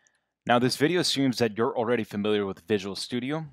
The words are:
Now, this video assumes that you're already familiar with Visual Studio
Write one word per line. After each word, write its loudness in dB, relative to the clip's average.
Now, 6
this 2
video 2
assumes 0
that 0
you're 0
already 0
familiar 0
with -10
Visual -2
Studio -6